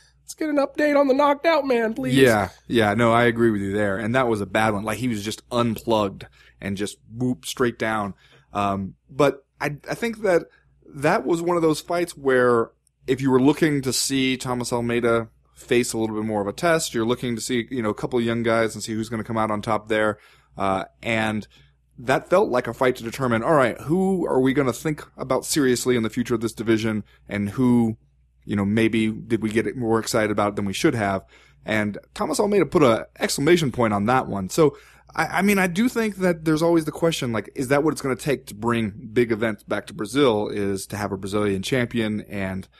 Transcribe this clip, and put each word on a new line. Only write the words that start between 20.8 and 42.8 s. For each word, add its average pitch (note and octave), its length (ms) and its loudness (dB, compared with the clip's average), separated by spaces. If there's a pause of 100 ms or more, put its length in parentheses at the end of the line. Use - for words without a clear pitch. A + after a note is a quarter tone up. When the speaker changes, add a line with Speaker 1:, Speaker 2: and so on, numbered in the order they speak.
Speaker 2:
and A2 460 -2 (500)
that C#3 320 -2
felt F3+ 200 2
like B2 180 0
a A#2 80 -4
fight B2+ 220 2
to A2+ 80 -12
determine, A#2 400 -2
all D#3+ 100 4
right, B2+ 280 4
who F#3 440 0
are C3 140 2
we C3 120 4
gonna C3 200 0
think - 340 -6 (100)
about C3 280 -2
seriously B2+ 500 2
in A#2 80 0
the A2 80 -2
future A#2+ 240 -4
of A2 60 0
this A2+ 120 -4
division, A2 520 0 (240)
and G2+ 220 -4
who, A#2+ 460 2 (480)
you A2 120 -4
know, G2+ 80 2
maybe A2 480 2
did A2 300 -4
we A2 80 -2
get G#2+ 260 -2
more A2+ 240 0
excited G#2+ 320 0
about G#2 240 -2
than G#2 80 -4
we G2 80 -4
should - 240 0
have. G2 280 -2 (400)
And G#2+ 340 -2 (140)
Thomas - 280 -4
Almeida G3+ 260 2
put D#3 160 4
a A2+ 240 4 (140)
exclamation D#3+ 500 2
point A2 240 0
on G2+ 120 0
that B2+ 200 2
one. G2 220 -6
So, D3+ 280 2 (380)
I, D#3+ 120 -2
I E3 160 -2
mean, G3+ 160 2
I F#3 100 2
do G3+ 200 0
think A3 280 -2
that F3 280 0
there's D#3+ 180 2
always E3+ 240 4
the - 60 -6
question, D#3 400 -2
like, G#2+ 220 -4
is C3 140 -4
that C#3+ 160 2
what D3+ 80 2
it's - 100 -8
gonna C3 140 -2
take C3+ 300 -4
to - 80 -16
bring A2+ 580 -2
big A#2+ 180 2
events A2 320 -2
back G2+ 260 -6
to G#2+ 60 -14
Brazil, G#2+ 540 2
is G2+ 380 -4
to G#2 100 -8
have G2+ 160 -4
a G2 60 -6
Brazilian G2+ 440 -2
champion A2 600 -2
and, F#2+ 440 -8 (140)